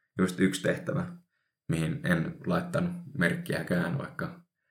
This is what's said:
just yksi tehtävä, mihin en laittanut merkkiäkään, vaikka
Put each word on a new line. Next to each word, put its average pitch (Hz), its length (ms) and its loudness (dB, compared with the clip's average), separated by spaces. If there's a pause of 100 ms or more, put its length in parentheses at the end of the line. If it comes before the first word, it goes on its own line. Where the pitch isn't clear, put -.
(180)
just 90 220 2
yksi 95 220 4
tehtävä, - 540 0 (520)
mihin 80 360 0
en 82 320 2 (100)
laittanut 87 460 0 (260)
merkkiäkään, 87 800 0
vaikka - 420 -8 (300)